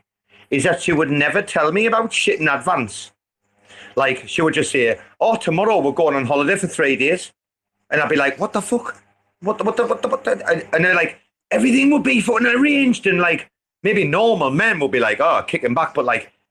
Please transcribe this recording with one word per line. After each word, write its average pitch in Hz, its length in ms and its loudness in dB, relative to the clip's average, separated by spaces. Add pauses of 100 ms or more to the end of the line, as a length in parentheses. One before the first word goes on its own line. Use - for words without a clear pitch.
(480)
is 139 140 0
that 170 180 0
she 170 120 -2
would 151 180 0
never 147 320 0
tell 156 300 0
me 214 140 0
about 226 260 0
shit - 260 0
in 156 80 -2
advance. 135 640 -4 (880)
Like, 131 320 -2
she 170 140 -2
would 160 120 2
just 151 160 -2
say, 117 300 0 (200)
"Oh, 220 140 2
tomorrow 190 460 0
we're 139 100 0
going 147 240 0
on 139 120 -2
holiday 143 280 0
for 185 140 -4
three 139 260 0
days." 143 380 -2 (580)
And 151 100 0
I'd 147 80 0
be 156 60 0
like, 139 240 0
"What 196 140 -4
the 208 100 -2
fuck? - 380 -6 (400)
What 208 180 -4
the, 196 60 -4
what 226 120 -2
the, 240 100 2
what - 140 -2
the, - 80 -2
what - 160 -4
the?" - 80 -2 (160)
And, 170 240 -2
and 165 140 2
then, 180 100 2
like, 165 220 -2 (320)
everything 262 400 4
would 277 120 2
be 254 200 0
fucking 233 240 0
arranged, 262 600 2
and, 180 140 2
like, 170 300 -2 (320)
maybe 196 220 0
normal 170 460 2
men 185 300 0
would 139 100 0
be 127 100 2
like, 107 200 0
"Oh, 139 260 2
kicking 120 280 -2
back," 160 180 -2
but, 135 140 -2
like, 117 260 -4 (180)